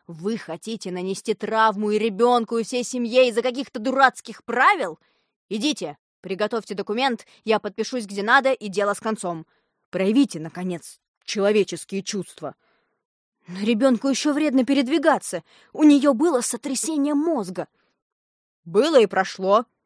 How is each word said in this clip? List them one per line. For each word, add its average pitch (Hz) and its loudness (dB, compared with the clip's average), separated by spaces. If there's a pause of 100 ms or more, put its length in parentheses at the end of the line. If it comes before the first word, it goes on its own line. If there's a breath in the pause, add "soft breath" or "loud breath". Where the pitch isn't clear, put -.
"вы 175 -6
хотите 185 -10
нанести 185 -6
травму 214 0
и 214 2
ребенку, 233 2
и 233 0
всей 247 -4
семье 247 2
из-за 220 -2
каких-то 254 -4
дурацких 254 0
правил? 254 0 (500)
Идите, 202 -4 (240)
приготовьте 208 -6
документ, 220 -4 (160 soft breath)
я 214 2
подпишусь 214 -6
где 196 -8
надо, 254 4
и 214 -6
дело 202 -2
с - -14
концом. 175 -6 (460)
Проявите, 196 2
наконец, 175 -10 (260)
человеческие 196 -2
чувства". 175 -8 (920)
"Но 180 -12
ребенку 233 2
еще 277 0
вредно 269 2
передвигаться. 269 0 (300 soft breath)
У - -2
нее 285 8
было 262 2
сотрясение 285 -4
мозга". 262 -2 (960)
"Было 254 4
и 220 6
прошло", 190 0 (200)